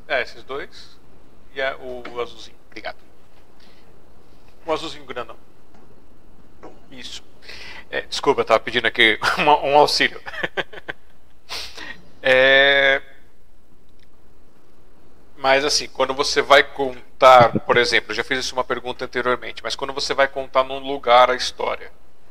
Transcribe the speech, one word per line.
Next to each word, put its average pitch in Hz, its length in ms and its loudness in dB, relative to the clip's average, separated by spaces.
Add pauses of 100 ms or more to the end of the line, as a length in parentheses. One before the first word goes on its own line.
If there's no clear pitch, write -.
é, 135 140 0
esses 113 220 -8
dois - 560 -10 (560)
e 139 60 -4
a, 135 160 -2
o, 123 260 -10 (100)
o 120 80 -4
azulzinho. - 360 -8 (100)
Obrigado. - 300 -10 (1700)
Um 165 80 -2
azulzinho 151 320 -6
grandão. 123 300 -10 (1500)
Isso. - 340 -12 (680)
É, 135 100 -2
desculpa, - 400 0
eu 110 40 2
tava 113 140 6
pedindo 117 280 0
aqui 113 400 4
<laughs> - 100 2
uma, 147 260 6
um 143 140 4
auxílio. 143 440 4
<laughs> - 760 -6 (1300)
É... 135 760 6 (2250)
Mas 135 260 4
assim, 143 240 0
quando 131 240 0
você 143 300 0
vai 139 220 8
contar, 127 960 6
por 123 180 2
exemplo, 113 320 4
eu 107 60 -4
já 113 80 0
fiz 131 160 -2
isso 127 160 -6
uma 127 80 0
pergunta 123 420 -6
anteriormente, 120 560 -2
mas 113 140 -4
quando 139 180 -6
você 131 180 -4
vai 135 160 4
contar 135 360 0
num 135 160 -6
lugar 127 500 6
a 127 60 2
história, - 560 -6 (400)